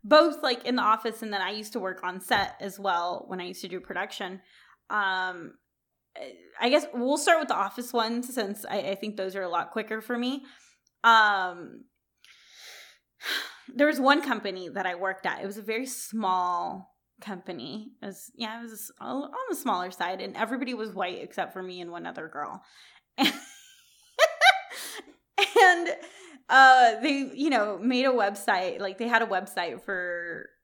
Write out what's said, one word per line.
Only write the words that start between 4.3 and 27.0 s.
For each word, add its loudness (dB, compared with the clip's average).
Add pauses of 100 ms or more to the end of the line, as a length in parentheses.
Um, -2 (1040)
I 2
guess 4
we'll 0
start 4
with -4
the 0
office -4
ones -2
since -6
I, -2 (100)
I -2
think -10
those -6
are -6
a -6
lot -4
quicker -6
for -6
me. -4 (600)
Um, 4 (1400)
<sighs> -8
there 4
was 0
one 6
company -6
that -6
I -2
worked -4
at. -4
It -8
was -8
a -12
very -4
small -4 (320)
company. -12 (100)
It -12
was, -16
yeah, -10
it -12
was -14
a -18
s-, -14
on -6 (200)
the -4
smaller -4
side, -6
and -10
everybody -4
was -8
white -6
except -8
for -10
me -12
and -12
one -12
other -12
girl. -10
<laughs> -20 (460)
And, 2 (2500)
and, -4 (600)
uh, 10